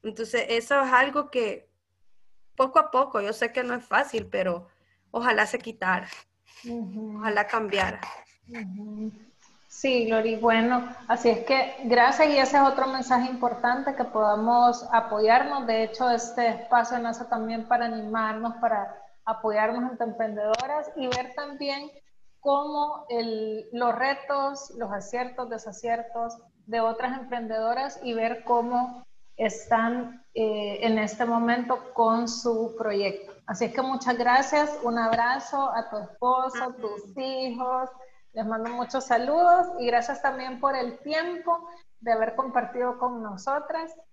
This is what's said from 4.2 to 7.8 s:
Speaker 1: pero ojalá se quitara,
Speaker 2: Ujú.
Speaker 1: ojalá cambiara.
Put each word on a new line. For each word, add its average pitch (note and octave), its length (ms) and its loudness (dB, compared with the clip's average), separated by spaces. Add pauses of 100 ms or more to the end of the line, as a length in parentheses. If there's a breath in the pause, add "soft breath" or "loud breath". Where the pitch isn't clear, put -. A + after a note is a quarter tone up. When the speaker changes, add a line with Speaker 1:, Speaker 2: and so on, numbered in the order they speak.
Speaker 1:
pero F#3 400 -2 (440 soft breath)
ojalá A#3 340 2
se A#3 140 -4
quitara, F#3+ 480 -2 (600)
Speaker 2:
Ujú. G#3+ 520 -8
Speaker 1:
ojalá G#3 280 0
cambiara. G3+ 540 0 (460)